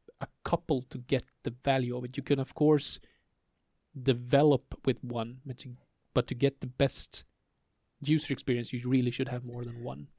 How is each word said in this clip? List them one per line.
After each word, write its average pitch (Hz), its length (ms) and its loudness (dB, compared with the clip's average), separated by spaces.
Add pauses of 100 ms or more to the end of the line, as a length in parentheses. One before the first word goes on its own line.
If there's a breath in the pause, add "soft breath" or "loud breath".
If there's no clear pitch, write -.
(200)
a - 80 -8 (160)
couple 160 380 0
to - 160 -12
get 123 260 -2 (180)
the 120 120 -6 (100)
value 127 320 2
of 123 80 -6
it. 127 120 -12
You 135 60 -4
can, 139 160 2
of 131 160 -6
course, 151 460 4 (1000)
develop 127 720 2 (100)
with - 180 0
one, 120 420 -6
but 131 140 -10
to, 127 120 -14 (440)
but 127 140 2
to - 60 -6
get 139 260 0
the - 60 -6
best - 580 0 (760)
user 147 320 0
experience, 120 400 -2
you 120 160 -4
really 123 220 4
should 127 180 -2
have 123 160 -6
more 120 200 -10
than 120 180 -10
one. 135 260 -10 (100)